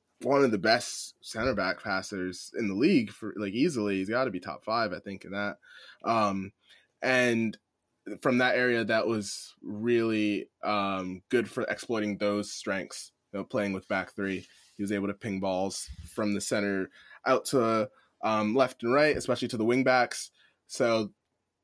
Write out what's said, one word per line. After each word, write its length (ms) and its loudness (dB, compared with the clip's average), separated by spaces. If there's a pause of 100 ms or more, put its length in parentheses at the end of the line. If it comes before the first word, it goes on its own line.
(220)
one 220 4
of 80 6
the 60 2
best 640 0
center 320 -2
back 300 -2
passers 760 -6
in 100 0
the 80 -2
league 360 4
for, 260 -10
like, 160 -4
easily. 440 0
He's 120 -2
gotta 220 0
be 80 -6
top 240 -12
five, 300 -2
I 60 -8
think, 260 -12
in 60 -14
that. 260 -6 (460)
Um, 480 0 (500)
and 560 2 (640)
from 180 2
that 160 4
area, 300 2
that 220 2
was 540 -4
really, 880 0 (140)
um, 640 -2
good 200 2
for 140 -4
exploiting 540 -4
those 340 -2
strengths, 600 -8 (200)
you 80 -6
know, 60 -6
playing 280 -2
with 140 -8
back 260 -2
three. 340 -4 (280)
He 80 -6
was 80 -2
able 160 0
to 60 -2
ping 260 -6
balls 500 -2 (240)
from 200 0
the 80 -4
center 480 -2 (360)
out 220 2
to, 420 2 (340)
um, 320 2
left 280 2
and 100 2
right, 240 4
especially 320 -2
to 80 -6
the 80 0
wing 180 4
backs. 480 2 (360)
So 460 2 (500)